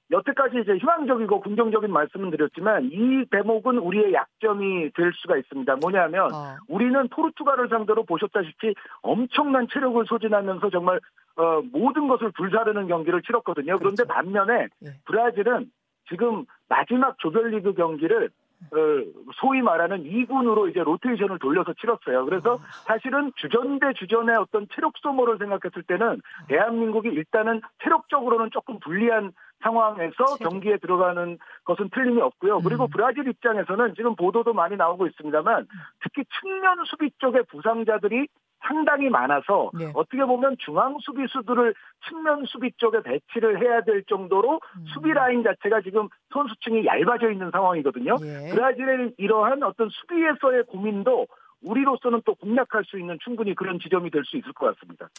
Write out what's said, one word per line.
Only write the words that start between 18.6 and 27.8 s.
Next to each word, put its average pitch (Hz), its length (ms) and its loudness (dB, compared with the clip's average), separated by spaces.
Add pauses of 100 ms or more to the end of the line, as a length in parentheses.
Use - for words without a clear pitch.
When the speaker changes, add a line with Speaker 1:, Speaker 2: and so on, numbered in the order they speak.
Speaker 1:
어, 151 60 -6 (580)
소위 262 260 2
말하는 170 440 0
이 220 200 -2
군으로 226 440 2
이제 160 100 -2
로테이션을 185 600 -2
돌려서 170 340 0
치렀어요. 127 500 -2
그래서 190 380 0
Speaker 2:
아. - 100 -20 (140)
Speaker 1:
사실은 262 500 -2
주전 262 440 -2
대 277 140 2
주전의 226 440 0
어떤 208 360 -2
체력 320 260 -2
소모를 247 380 0
생각했을 190 460 -6
때는 220 380 0
Speaker 2:
아. - 260 -20
Speaker 1:
대한민국이 220 640 0
일단은 220 520 0 (220)